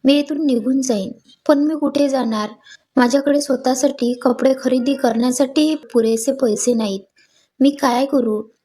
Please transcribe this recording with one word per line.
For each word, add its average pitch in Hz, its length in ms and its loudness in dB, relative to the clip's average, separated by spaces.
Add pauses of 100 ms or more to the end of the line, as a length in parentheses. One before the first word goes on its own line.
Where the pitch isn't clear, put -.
मी 277 140 4
इथून 294 280 -4
निघून 262 360 0
जाईन. 220 300 -4 (360)
पण 294 100 4
मी 302 160 0
कुठे 285 340 0
जाणार? 226 420 -2 (460)
माझ्याकडे 277 440 2
स्वतःसाठी 262 720 0
कपडे 247 400 0 (100)
खरेदी 254 320 0
करण्यासाठी 262 800 0
पुरेसे 226 580 0
पैसे 240 420 0
नाहीत. 202 260 -4 (600)
मी 277 100 6
काय 269 360 0
करू? 226 360 -2 (220)